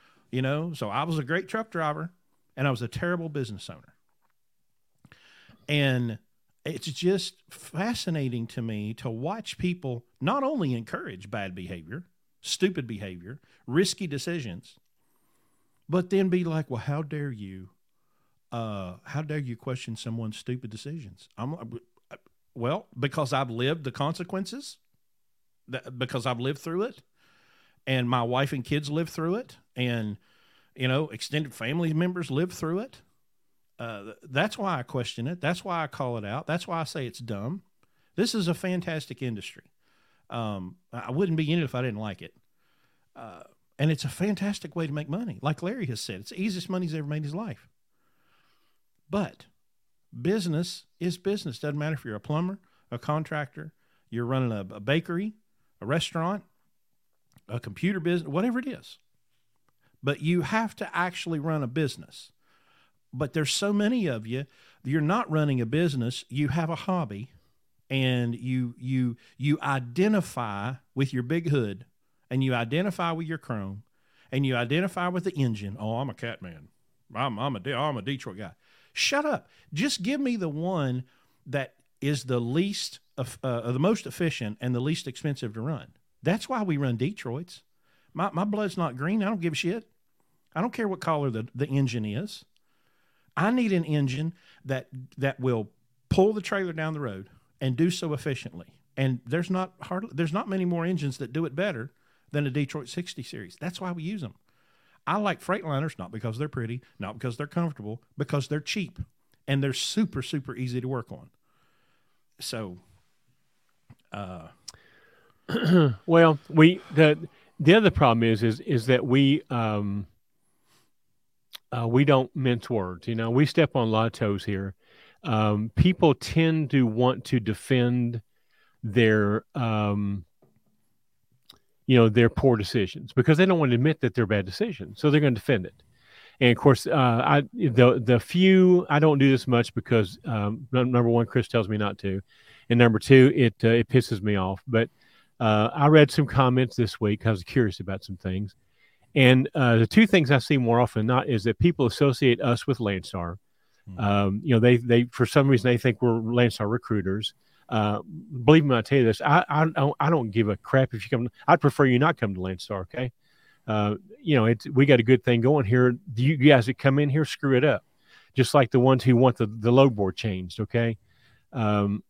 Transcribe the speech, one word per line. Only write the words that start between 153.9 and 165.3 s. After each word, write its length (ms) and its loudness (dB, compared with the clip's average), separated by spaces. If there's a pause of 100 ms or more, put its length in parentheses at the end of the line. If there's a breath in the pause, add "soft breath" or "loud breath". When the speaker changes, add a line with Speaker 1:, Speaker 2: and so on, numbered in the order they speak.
Speaker 2:
Um, 440 2
you 120 4
know, 40 6
they, 180 8
they, 340 4
for 140 2
some 240 4
reason, 200 4
they 80 4
think 240 0
we're 200 2
Landstar 500 2
recruiters. 640 -2 (360)
Uh, 300 0 (440)
believe 200 8
me 60 2
when 100 4
I 20 2
tell 160 2
you 80 6
this, 160 2
I, 260 4
I 180 2
don't, 340 0
I 100 2
don't 220 0
give 180 2
a 80 -2
crap 360 2
if 100 -10
you 120 -2
come. 140 -2 (180 soft breath)
I'd 140 6
prefer 240 4
you 140 6
not 180 2
come 180 -2
to 60 -6
Landstar, 400 -6
okay? 300 -6 (560)
Uh, 280 0 (260)
you 140 2
know, 100 6
it's, 240 2
we 160 6
got 140 10
a 40 6
good 200 6
thing 180 4